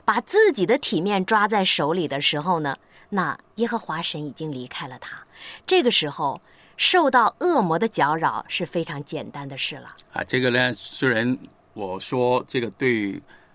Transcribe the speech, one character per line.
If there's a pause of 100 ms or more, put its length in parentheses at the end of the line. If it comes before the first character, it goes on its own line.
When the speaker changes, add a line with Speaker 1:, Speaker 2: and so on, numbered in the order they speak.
Speaker 1:
把
自
己
的
体
面
抓
在
手
里
的
时
候
呢， (360)
那 (180)
耶
和
华
神
已
经
离
开
了
他。 (440)
这
个
时
候 (380)
受
到
恶
魔
的
搅
扰
是
非
常
简
单
的
事
了。 (200)
Speaker 2:
啊，
这
个
呢，
虽
然 (380)
我
说
这
个
对 (360)